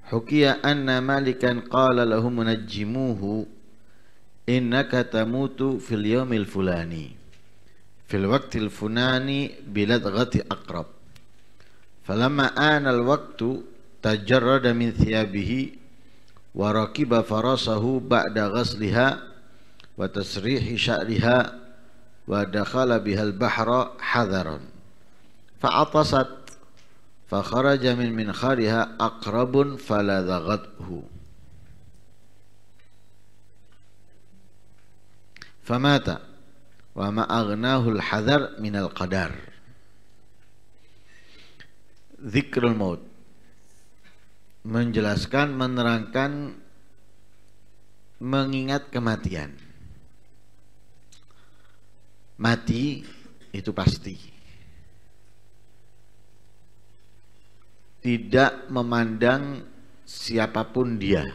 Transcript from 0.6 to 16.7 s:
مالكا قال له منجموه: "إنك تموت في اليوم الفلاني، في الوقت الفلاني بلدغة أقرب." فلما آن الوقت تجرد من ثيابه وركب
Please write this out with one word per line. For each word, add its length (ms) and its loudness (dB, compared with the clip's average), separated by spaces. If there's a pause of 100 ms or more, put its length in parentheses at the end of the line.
مالكا 640 2
قال 500 6
له 180 4
منجموه: 1160 0 (1000)
"إنك 420 4 (220)
تموت 500 2
في 320 0
اليوم 380 4
الفلاني، 800 0 (1000)
في 80 0
الوقت 400 2
الفلاني 920 0 (160)
بلدغة 640 2 (200)
أقرب." 360 -4 (1160)
فلما 720 4
آن 100 2
الوقت 580 2 (580)
تجرد 640 6
من 240 4
ثيابه 840 2 (800)
وركب 680 4